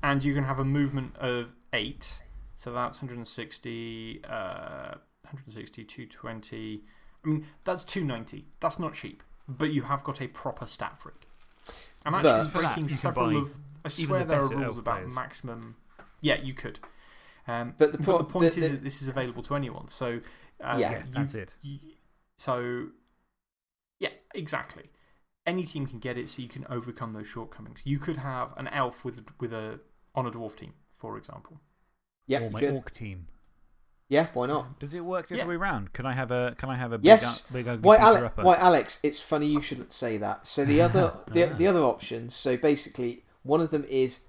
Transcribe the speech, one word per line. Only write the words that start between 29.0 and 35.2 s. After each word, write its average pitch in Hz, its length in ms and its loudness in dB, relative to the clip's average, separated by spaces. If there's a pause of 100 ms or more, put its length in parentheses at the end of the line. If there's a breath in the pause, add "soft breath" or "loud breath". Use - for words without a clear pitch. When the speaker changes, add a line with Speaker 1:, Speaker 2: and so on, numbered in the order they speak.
Speaker 1:
with, 120 180 -8 (160)
with 117 140 -4
a, 110 260 -8 (360)
on 131 100 -2
a 117 60 -4
dwarf 110 260 -10
team, - 160 -16 (200)
for 107 240 -12
example. - 420 -18 (680)
Speaker 2:
Yeah, 131 120 2
Speaker 3:
Or 117 60 -2
Speaker 2:
you 110 40 -4
Speaker 3:
my 104 120 -6
Speaker 2:
could. 143 120 2
Speaker 3:
orc 131 200 -6
team. 95 340 -12 (800)
Speaker 2:
Yeah, 151 260 4
why 123 140 0
not? 139 320 -4
Speaker 3:
Does 143 140 -10
it 175 100 -8
work 180 240 -4